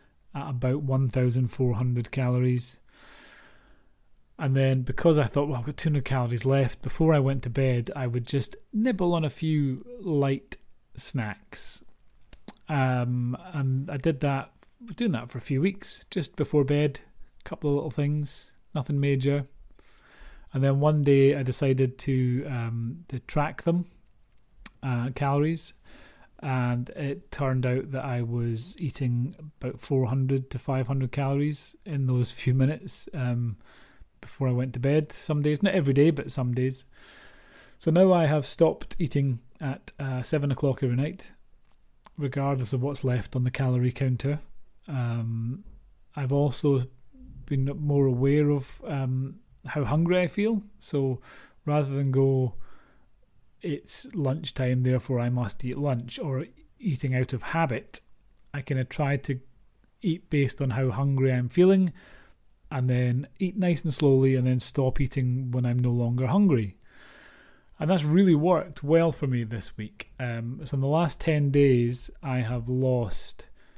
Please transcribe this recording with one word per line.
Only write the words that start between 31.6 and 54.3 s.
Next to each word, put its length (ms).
in 220
those 260
few 220
minutes, 600
um, 440
before 280
I 40
went 200
to 80
bed 320
some 280
days. 220
Not 120
every 200
day, 160
but 220
some 200
days. 320
So 140
now 200
I 140
have 180
stopped 540
eating 400
at, 400
uh, 220
seven 280
o'clock 320
every 140
night, 360
regardless 560
of 80
what's 240
left 320
on 80
the 60
calorie 420
counter. 480
Um, 760
I've 180
also 540
been 220
more 400
aware 420
of, 380
um, 540
how 180
hungry 360
I 80
feel. 340
So 400
rather 240
than 200
go, 440
"It's 540
lunchtime, 720